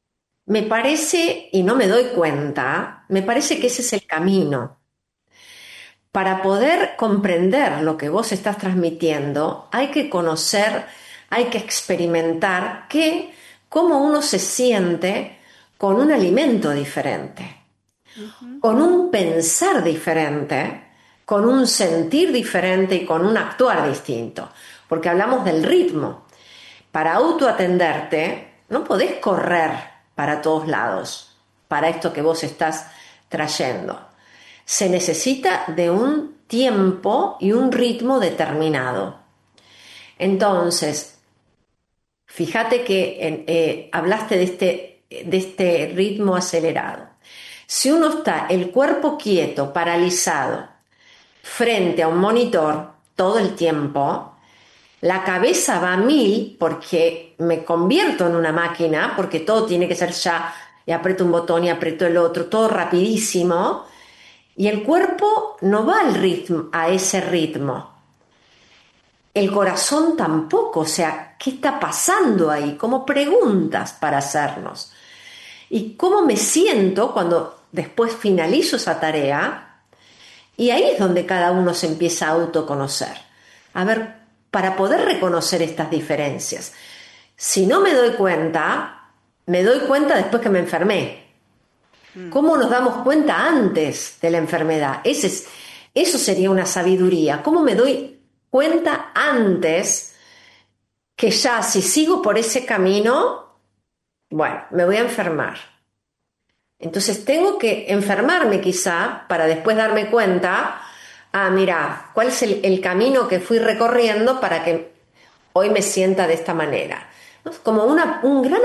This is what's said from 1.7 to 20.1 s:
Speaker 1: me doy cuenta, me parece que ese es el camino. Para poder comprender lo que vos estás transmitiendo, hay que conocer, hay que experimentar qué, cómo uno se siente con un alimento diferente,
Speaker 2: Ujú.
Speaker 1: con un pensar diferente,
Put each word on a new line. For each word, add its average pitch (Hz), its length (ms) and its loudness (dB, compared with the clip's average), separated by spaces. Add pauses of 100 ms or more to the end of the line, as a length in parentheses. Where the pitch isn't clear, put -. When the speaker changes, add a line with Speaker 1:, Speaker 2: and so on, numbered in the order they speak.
Speaker 1:
me 226 120 4
doy 233 260 4
cuenta, 147 920 -2
me 190 140 0
parece 233 380 0
que 247 80 2
ese 247 140 -2
es - 120 -4
el 202 120 -4
camino. 160 720 0 (1300)
Para 190 300 0
poder 214 540 2
comprender 196 840 2
lo 156 140 0
que 147 120 -6
vos 214 240 -2
estás 202 260 -4
transmitiendo, 165 1120 -2
hay 269 160 0
que 294 200 -2
conocer, 185 800 -2 (440)
hay 240 160 0
que 233 120 -4
experimentar 170 1300 -2
qué, 320 440 -2 (360)
cómo 330 340 2
uno 294 200 2
se 214 160 -2
siente 190 1000 -2 (380)
con 196 200 2
un 294 160 4
alimento 214 580 2
diferente, 139 920 -6 (520)
Speaker 2:
Ujú. 240 440 -18
Speaker 1:
con 226 200 2
un 359 300 4
pensar 185 720 0
diferente, 156 1040 -2 (400)